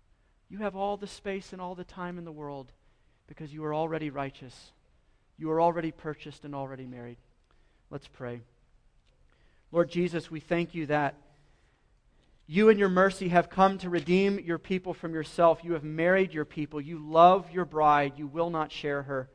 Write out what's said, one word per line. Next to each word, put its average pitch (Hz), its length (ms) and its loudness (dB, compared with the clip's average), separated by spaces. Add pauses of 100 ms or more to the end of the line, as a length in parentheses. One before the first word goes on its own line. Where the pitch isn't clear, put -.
(500)
You 190 100 -16
have 208 160 -6
all 196 220 -4
the 202 100 -12
space 196 460 -10
and 185 100 -12
all 180 120 -10
the 180 100 -14
time 180 340 -10
in 175 60 -12
the 165 80 -14
world 143 400 -12 (540)
because 151 280 -16
you 156 100 -10
are 151 100 -2
already 156 360 -4
righteous. 135 600 -12 (680)
You 160 120 -6
are 160 100 2
already 165 320 0
purchased 147 520 -14
and 143 100 -12
already 135 320 -10
married. 120 320 -16 (680)
Let's - 200 -14
pray. 120 340 -12 (1300)
Lord 170 180 2
Jesus, 170 420 -4
we 160 100 -10
thank 170 340 -2
you 160 120 -6
that 147 280 0 (1300)
you 196 200 6
in 214 100 8
your 202 100 4
mercy 185 400 4
have 175 200 4
come 190 300 4
to 180 100 -8
redeem 180 520 2
your 165 180 -6
people 185 340 -6
from 165 220 -10
yourself. 160 480 2
You 170 120 -4
have 151 100 -6
married 170 500 2
your 151 100 -4
people. 151 360 -8
You 160 180 -12
love 165 540 6
your 175 120 -2
bride. 147 540 4
You 151 80 -10
will 165 240 -4
not 156 220 -4
share 143 320 -6
her. 135 300 -6